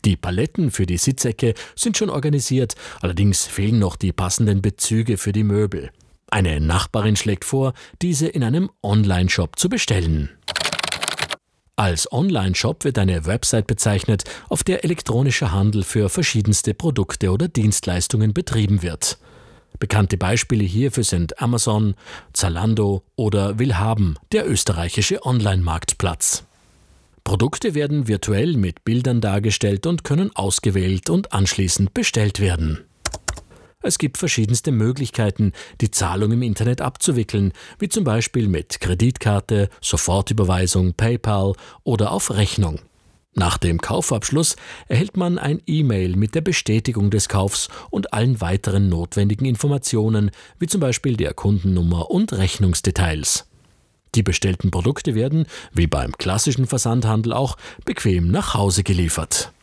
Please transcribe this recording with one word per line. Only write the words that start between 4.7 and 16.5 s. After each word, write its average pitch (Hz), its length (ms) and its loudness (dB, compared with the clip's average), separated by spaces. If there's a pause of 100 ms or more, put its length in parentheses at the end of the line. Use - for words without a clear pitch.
für 101 140 -2
die 107 120 2
Möbel. 101 460 0 (400)
Eine 85 300 2
Nachbarin 98 540 0
schlägt 101 300 -2
vor, 135 300 0 (280)
diese 165 240 0
in 139 160 -2
einem 143 280 0 (120)
Online-Shop 95 760 2
zu - 120 0
bestellen. 82 640 0 (1500)
Als 90 340 0
Online-Shop 123 760 -2
wird 135 140 -2
eine 90 280 0
Website 110 420 0
bezeichnet, 104 560 0 (240)
auf - 160 -4
der - 180 0
elektronischer 131 680 0
Handel 98 320 2
für 104 240 0
verschiedenste 107 680 0